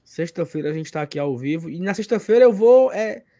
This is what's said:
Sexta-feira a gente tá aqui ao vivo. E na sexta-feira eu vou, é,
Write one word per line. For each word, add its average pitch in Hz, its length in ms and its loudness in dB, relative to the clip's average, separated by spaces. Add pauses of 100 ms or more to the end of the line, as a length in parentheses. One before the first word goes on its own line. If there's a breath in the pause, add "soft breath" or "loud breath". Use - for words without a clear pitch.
Sexta-feira 160 640 -8
a 156 40 -6
gente 160 180 -10
tá 156 100 -8
aqui 151 160 -10
ao 143 200 -4
vivo. 156 320 -8
E 165 100 -12
na 190 140 -6
sexta-feira 220 520 2
eu 240 80 6
vou, 247 380 4
é, 214 320 -6 (160)